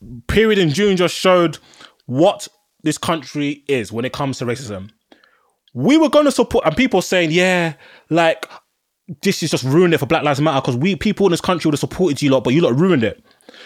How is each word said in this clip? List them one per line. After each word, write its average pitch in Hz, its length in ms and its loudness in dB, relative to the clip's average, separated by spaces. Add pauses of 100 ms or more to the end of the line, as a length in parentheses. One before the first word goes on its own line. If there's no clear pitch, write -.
(260)
period 214 320 2
in 170 140 2
June 196 260 0
just 175 160 0
showed 175 460 2 (480)
what 175 400 0 (340)
this 156 160 -4
country 147 720 -6
is 113 240 -2
when 113 120 -6
it 127 100 -6
comes 135 260 -6
to 131 60 -6
racism. 110 440 -8 (840)
We 160 200 2
were 320 140 4
gonna 294 220 4
support, - 340 0
and 160 100 0
people 247 280 0
saying, 175 260 0
yeah, 175 460 0 (340)
like, 165 400 0 (720)
this 190 220 -2
is 156 80 -4
just 143 120 -2
ruined 165 300 2
it 151 60 0
for 135 80 -4
Black 147 160 0
Lives 143 180 0
Matter 151 200 0
'cause 127 140 -2
we, 170 200 0
people 196 320 0
in 180 40 4
this 165 80 0
country 170 300 -2
would 151 40 2
have 139 60 -4
supported 151 400 -2
you 139 120 2
lot, 131 120 2
but 127 120 0
you 170 60 4
lot 123 180 0
ruined 170 240 2
it. 104 200 -6 (420)